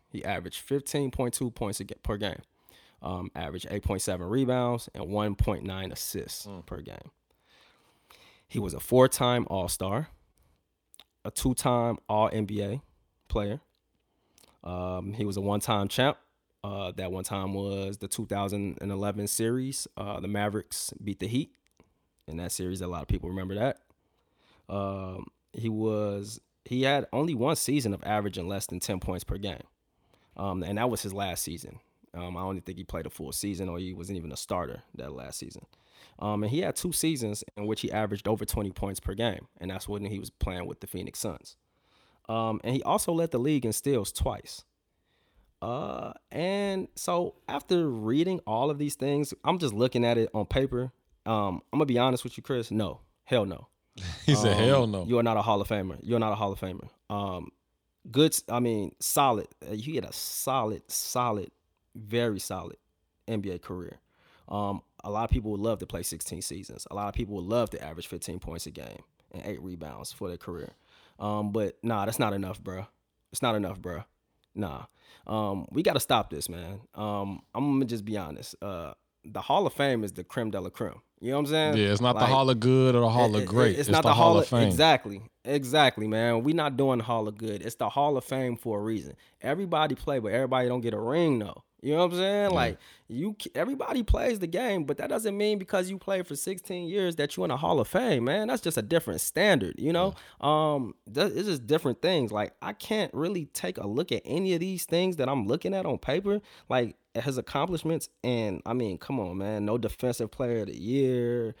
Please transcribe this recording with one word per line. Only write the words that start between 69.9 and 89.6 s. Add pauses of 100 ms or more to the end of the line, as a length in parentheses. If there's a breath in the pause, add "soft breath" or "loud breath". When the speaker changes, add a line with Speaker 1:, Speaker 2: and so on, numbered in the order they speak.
Speaker 1:
for
their
career. (460 soft breath)
Um,
but
nah,
that's
not
enough,
bro. (440)
It's
not
enough,
bro. (520)
Nah. (400 soft breath)
Um,
we
gotta
stop
this,
man. (140)
Um, (120)
I'm
gonna
just
be
honest.
Uh, (300)
the
Hall
of
Fame
is
the
creme
de
la
creme. (200)
You
know
what
I'm
saying?
Speaker 2:
Yeah,
it's
not
the
Speaker 1:
Like,
Speaker 2:
Hall
of
Good
or
the
Hall
Speaker 1:
it,
Speaker 2:
of
Speaker 1:
it,
Speaker 2:
Great.
Speaker 1:
it's
Speaker 2:
It's
Speaker 1:
not
Speaker 2:
the
Speaker 1:
the
Speaker 2:
Hall
Speaker 1:
Hall
Speaker 2:
of
Speaker 1:
of,
Speaker 2:
Fame.
Speaker 1:
exactly, (240)
exactly,
man.
We
not
doing
Hall
of
Good.
It's
the
Hall
of
Fame
for
a
reason. (260 soft breath)
Everybody